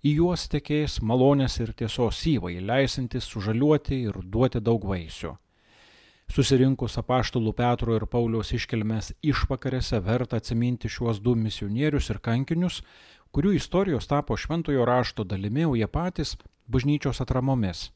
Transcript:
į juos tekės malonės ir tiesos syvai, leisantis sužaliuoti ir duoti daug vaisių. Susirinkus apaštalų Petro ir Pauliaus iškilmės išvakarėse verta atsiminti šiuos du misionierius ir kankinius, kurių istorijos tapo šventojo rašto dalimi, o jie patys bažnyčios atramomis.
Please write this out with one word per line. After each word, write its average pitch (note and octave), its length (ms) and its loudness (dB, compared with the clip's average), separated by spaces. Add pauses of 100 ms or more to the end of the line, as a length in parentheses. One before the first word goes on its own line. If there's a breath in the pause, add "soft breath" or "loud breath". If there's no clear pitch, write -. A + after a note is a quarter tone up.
į D3 140 4
juos E3+ 340 2
tekės D3 480 -2
malonės B2+ 640 4
ir A2 80 -6
tiesos A2+ 480 -2
syvai, F#2 400 0
leisantis B2 640 -2
sužaliuoti C3 840 0
ir F#2+ 100 -8
duoti A2+ 400 0
daug A2 240 2
vaisių. F2 480 -6 (960 soft breath)
Susirinkus C3 720 2
apaštalų A#2 560 0
Petro A#2+ 400 2
ir A2 120 0
Pauliaus A2+ 440 0
iškilmės A2 640 -2 (100)
išvakarėse B2+ 800 0
verta A#2+ 320 0
atsiminti A#2 520 -2
šiuos A#2 360 -2
du B2 120 4
misionierius A2+ 760 -2
ir G2+ 80 -4
kankinius, D#3+ 640 -2 (520 loud breath)
kurių F3+ 240 2
istorijos E3+ 480 0
tapo C#3+ 320 0
šventojo D3 480 0
rašto A#2+ 400 0
dalimi, G#2 400 -2
o C#3+ 80 2
jie A2 160 2
patys E3 460 -4 (340)
bažnyčios C3+ 500 2
atramomis. B2+ 760 0